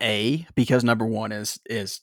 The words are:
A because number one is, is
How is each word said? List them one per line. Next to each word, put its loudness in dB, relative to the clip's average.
A 0
because 4
number 2
one -4
is, -8
is -6